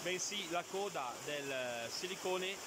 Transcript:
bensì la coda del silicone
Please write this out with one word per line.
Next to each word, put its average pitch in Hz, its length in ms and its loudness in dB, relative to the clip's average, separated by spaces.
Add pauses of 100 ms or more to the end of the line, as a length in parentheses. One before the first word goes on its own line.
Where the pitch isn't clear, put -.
bensì 180 480 0
la 170 180 2
coda 170 420 0 (140)
del 131 640 0
silicone 185 640 0 (120)